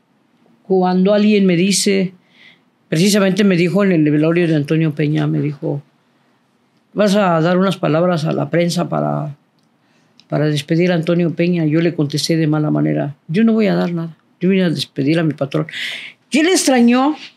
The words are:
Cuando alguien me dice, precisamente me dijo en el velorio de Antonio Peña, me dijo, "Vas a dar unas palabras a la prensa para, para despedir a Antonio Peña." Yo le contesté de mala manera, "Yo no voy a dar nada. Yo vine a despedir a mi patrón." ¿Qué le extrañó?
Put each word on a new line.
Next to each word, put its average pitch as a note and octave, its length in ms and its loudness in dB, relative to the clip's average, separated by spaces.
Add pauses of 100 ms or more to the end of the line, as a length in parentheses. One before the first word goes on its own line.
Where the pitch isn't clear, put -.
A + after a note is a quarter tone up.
(640)
Cuando F#3 500 0
alguien G#3 320 2
me F3+ 120 2
dice, F#3+ 580 0 (720)
precisamente G3 560 2
me F#3+ 140 4
dijo F3+ 260 2
en F#3+ 80 2
el D#3+ 180 2
velorio E3 380 2
de D#3+ 80 2
Antonio D#3 380 -2
Peña, D3+ 320 -2
me D#3 140 -2
dijo, C#3+ 420 -6 (1120)
"Vas G3 220 0
a F3+ 260 2
dar F3+ 160 0
unas F#3 180 0
palabras E3 480 -2
a D#3 80 -2
la C#3+ 160 -4
prensa E3+ 400 -2
para, D2 480 -4 (920)
para D3+ 180 -2
despedir E3 460 -2
a - 20 0
Antonio E3+ 400 0
Peña." E3+ 320 0
Yo D3+ 160 2
le E3+ 120 0
contesté D3+ 420 -2
de D#3+ 100 0
mala D3+ 240 0
manera, D3 460 -2 (120)
"Yo F3+ 160 0
no A3+ 80 4
voy A3 140 0
a F3+ 80 0
dar F3 180 -2
nada. E3 240 -8 (240)
Yo F3+ 80 0
vine F#3+ 160 2
a F3 60 2
despedir C#3+ 480 -2
a E3+ 60 0
mi D3 100 -2
patrón." D#3 320 -4 (640)
¿Qué D4 120 2
le F4 100 2
extrañó? C4 640 2 (200)